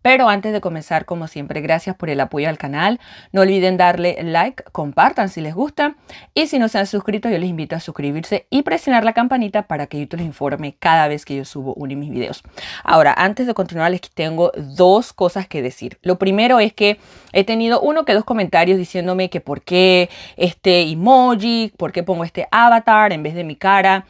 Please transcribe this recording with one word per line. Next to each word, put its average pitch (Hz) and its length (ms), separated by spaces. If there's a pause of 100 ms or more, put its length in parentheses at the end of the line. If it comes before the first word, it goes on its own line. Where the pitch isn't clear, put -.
Pero 254 280
antes 208 240
de 208 80
comenzar, 160 440
como 165 220
siempre, 151 340
gracias 165 360
por 165 120
el 139 120
apoyo 143 280
al 156 80
canal. 165 440 (320)
No 196 80
olviden 185 360
darle 175 460
like, 170 480
compartan 190 580
si 170 120
les 156 160
gusta. 294 400 (380)
Y 311 120
si 285 140
no 226 80
se 220 100
han 196 80
suscrito, 208 420
yo 208 80
les 180 140
invito 160 240
a 165 60
suscribirse 151 680
y 277 140
presionar 269 420
la 220 80
campanita 233 540
para 147 220
que 147 100
YouTube 147 220
les 170 60
informe 143 520
cada 160 300
vez 147 160
que 143 100
yo 135 100
subo 135 300
uno 143 160
de 135 60
mis 147 140
videos. - 340 (400)
Ahora, 151 280
antes 208 360
de 226 60
continuar, 170 360
les 180 100
tengo 160 560
dos 180 560
cosas 185 360
que 147 140
decir. - 400
Lo 180 140
primero 214 440
es 208 120
que 208 280 (320)
he 196 100
tenido 226 380
uno 302 240
que 208 100
dos 214 100
comentarios 185 540
diciéndome 180 520
que 175 100
por 143 220
qué 180 480 (260)
este 175 460
emoji, 226 920
por 180 140
qué 175 140
pongo 175 180
este 170 300
avatar 220 600
en 151 120
vez 156 100
de 175 80
mi 156 140
cara. 190 540